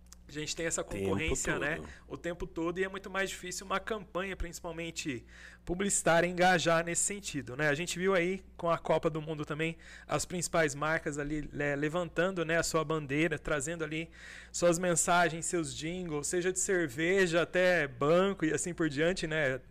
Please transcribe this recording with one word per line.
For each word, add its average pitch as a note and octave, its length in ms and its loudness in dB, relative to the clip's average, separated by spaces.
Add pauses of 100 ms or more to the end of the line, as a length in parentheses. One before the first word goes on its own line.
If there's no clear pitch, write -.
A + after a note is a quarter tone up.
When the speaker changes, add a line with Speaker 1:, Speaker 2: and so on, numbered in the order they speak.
(260)
Speaker 1:
a - 60 -18
gente D3 220 -6
tem E3 100 -6
essa E3 200 -2
Speaker 2:
Tempo - 180 -6
Speaker 1:
concorrência, E3 560 0
né? D3 160 -2
Speaker 2:
todo. D#3 140 -8 (180)
Speaker 1:
O C#3+ 100 -12
tempo F3 300 -8
todo, E3+ 320 -4
e F#3+ 60 0
é F#3+ 40 -4
muito F#3+ 220 -12
mais F#3+ 200 0
difícil F3+ 360 -10
uma F#3+ 140 -2
campanha, F#3+ 560 -6
principalmente E3 880 -6 (380)
publicitária, E3+ 600 4
engajar E3+ 600 4
nesse E3+ 180 -2
sentido, F3+ 540 -4
né? D3+ 120 2
A C#3+ 60 4
gente E3+ 240 -4
viu F#3+ 160 2
aí F#3 260 2 (160)
com E3+ 140 0
a E3 80 2
Copa D#3+ 320 2
do D#3 100 -4
Mundo D3+ 240 -6
também D#3+ 320 -4 (300)
as - 180 -2
principais E3 480 0
marcas D#3 460 -2
ali, D3 340 -4
né, C#3+ 220 0
levantando, E3 680 0
né, E3 140 0
a D#3+ 40 2
sua D#3+ 220 0
bandeira, D3+ 560 0
trazendo D#3+ 420 -4
ali D#3 260 -6 (440)
suas F3 260 4
mensagens, E3+ 680 2
seus D3+ 280 -2
jingles, D#3 540 -4
seja F3+ 240 0
de - 80 -2
cerveja E3+ 840 2
até F3+ 460 4
banco E3 560 4
e D#3 80 4
assim E3+ 200 -2
por D#3+ 160 0
diante, E3 380 0
né? D3 340 0 (100)